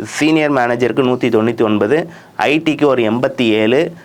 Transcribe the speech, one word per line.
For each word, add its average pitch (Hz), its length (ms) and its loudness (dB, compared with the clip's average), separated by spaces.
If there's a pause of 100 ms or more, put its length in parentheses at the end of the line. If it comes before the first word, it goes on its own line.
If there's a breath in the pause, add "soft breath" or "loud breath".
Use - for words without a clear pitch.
சீனியர் 151 500 0
மேனேஜருக்கு 120 520 0
நூத்தி 127 240 0
தொண்ணூத்தி 113 340 0
ஒன்பது, 110 460 0 (280 loud breath)
ஐ 147 280 0
டிக்கு 151 200 0
ஒரு 131 180 2
எண்பத்தி 120 460 0
ஏழு, 113 440 2 (120)